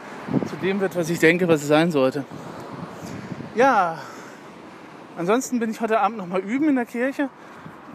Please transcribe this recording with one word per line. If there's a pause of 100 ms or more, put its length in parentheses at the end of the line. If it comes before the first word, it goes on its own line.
(480)
zu
dem
wird,
was
ich
denke,
was
es
sein
sollte. (1300)
Ja, (1200)
ansonsten
bin
ich
heute
Abend
nochmal
üben
in
der
Kirche (640)